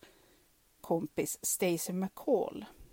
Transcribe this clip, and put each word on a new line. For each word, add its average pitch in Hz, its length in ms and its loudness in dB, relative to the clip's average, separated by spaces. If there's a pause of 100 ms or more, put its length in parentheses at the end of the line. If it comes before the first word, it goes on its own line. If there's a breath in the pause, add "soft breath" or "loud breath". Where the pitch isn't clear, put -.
(800 soft breath)
kompis - 640 -2
Stacy 175 500 0
McCall 190 720 0 (280 loud breath)